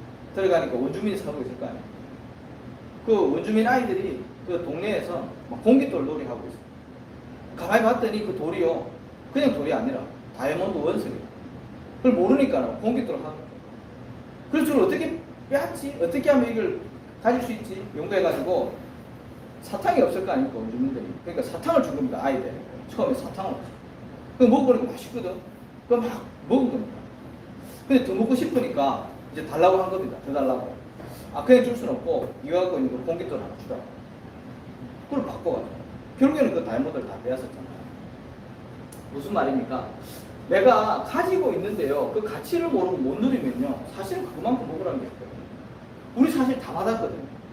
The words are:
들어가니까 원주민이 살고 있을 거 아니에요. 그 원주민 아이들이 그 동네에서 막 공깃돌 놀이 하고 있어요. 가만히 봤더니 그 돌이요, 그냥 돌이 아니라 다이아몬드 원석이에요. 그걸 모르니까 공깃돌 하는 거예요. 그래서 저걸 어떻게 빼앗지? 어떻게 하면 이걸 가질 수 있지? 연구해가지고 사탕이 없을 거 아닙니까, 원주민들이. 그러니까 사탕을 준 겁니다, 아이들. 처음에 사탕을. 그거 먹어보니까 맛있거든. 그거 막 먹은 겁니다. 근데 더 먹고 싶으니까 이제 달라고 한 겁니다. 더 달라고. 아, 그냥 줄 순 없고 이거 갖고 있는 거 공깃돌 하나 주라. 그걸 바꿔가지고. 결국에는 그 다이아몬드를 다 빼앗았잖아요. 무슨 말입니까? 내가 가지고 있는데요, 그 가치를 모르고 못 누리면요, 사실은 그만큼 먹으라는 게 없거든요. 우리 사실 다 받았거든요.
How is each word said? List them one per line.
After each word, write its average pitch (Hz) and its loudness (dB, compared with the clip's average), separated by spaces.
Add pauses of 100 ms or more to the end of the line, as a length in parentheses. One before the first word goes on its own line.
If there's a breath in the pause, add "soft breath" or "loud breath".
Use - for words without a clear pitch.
(360)
들어가니까 175 4
원주민이 185 0
살고 147 -6
있을 123 -8
거 151 -6
아니에요. - -10 (1200)
그 185 6
원주민 214 4
아이들이 202 2 (240)
그 175 0
동네에서 175 -2 (240)
막 - -8
공깃돌 214 6
놀이 147 -4
하고 117 -8
있어요. - -12 (960)
가만히 208 4
봤더니 214 2
그 180 -4
돌이요, 165 0 (480)
그냥 269 4
돌이 160 -2
아니라 240 0 (360)
다이아몬드 170 0
원석이에요. 156 0 (800)
그걸 247 6
모르니까 262 6 (200)
공깃돌 240 0
하는 156 -6
거예요. - -12 (1080)
그래서 302 4
저걸 277 6
어떻게 - 2 (300)
빼앗지? 277 -2
어떻게 269 4
하면 240 6
이걸 214 0 (420)
가질 247 4
수 240 -2
있지? 190 -8 (140)
연구해가지고 175 2 (880)
사탕이 - 2
없을 - 2
거 - 0
아닙니까, 262 0
원주민들이. 135 -2 (180)
그러니까 170 -4
사탕을 294 2
준 - -4
겁니다, - -2
아이들. - 0 (380)
처음에 226 2
사탕을. - -4 (840)
그거 240 10
먹어보니까 247 6
맛있거든. 190 -6 (520)
그거 233 6
막 - -4 (280)
먹은 254 6
겁니다. - -4 (920 loud breath)
근데 262 8
더 - 0
먹고 220 4
싶으니까 - 2 (240)
이제 - -8
달라고 185 6
한 185 -2
겁니다. 185 -2
더 139 -4
달라고. 131 0 (600 loud breath)
아, - -4
그냥 247 12
줄 240 0
순 - -4
없고 - 0 (100)
이거 170 2
갖고 - 2
있는 127 2
거 127 -6
공깃돌 - -2
하나 - -10 (100)
주라. - -6 (1300)
그걸 277 0
바꿔가지고. - -4 (360)
결국에는 277 6
그 - 0
다이아몬드를 120 -2
다 - -10
빼앗았잖아요. 127 -4 (1400)
무슨 170 -6
말입니까? - 2 (600 loud breath)
내가 214 4
가지고 339 0
있는데요, 160 -2
그 214 -2
가치를 330 -2
모르고 254 2
못 262 0
누리면요, - 0 (160)
사실은 - -4 (100)
그만큼 240 0
먹으라는 - -4
게 - -6
없거든요. - -14 (800)
우리 269 6
사실 262 2
다 - -8
받았거든요. 214 0 (320)